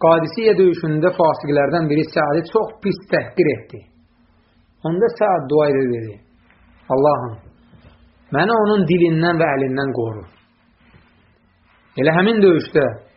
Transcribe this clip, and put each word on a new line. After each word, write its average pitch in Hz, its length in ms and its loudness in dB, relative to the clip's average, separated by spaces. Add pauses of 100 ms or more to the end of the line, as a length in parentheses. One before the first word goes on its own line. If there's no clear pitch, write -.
Qadisiyyə 165 520 2
döyüşündə 165 560 0
fasiqlərdən 151 800 0
biri 151 160 0
Səadi 156 400 -2
çox 190 340 -2
pis 196 260 -4
təhqir 151 440 -2
etdi. 117 300 -6 (1040)
Onda 180 240 0
Səad 196 400 -2
dua 147 200 2
edib 135 200 0
dedi, 113 260 -6 (760)
"Allahım, 135 460 0 (1000)
məni 180 200 0
onun 214 320 2
dilindən 170 520 2
və 160 120 0
əlindən 135 440 -2
qoru." 110 320 -6 (1700)
Elə 143 160 0
həmin 202 300 2
döyüşdə 160 420 2 (320)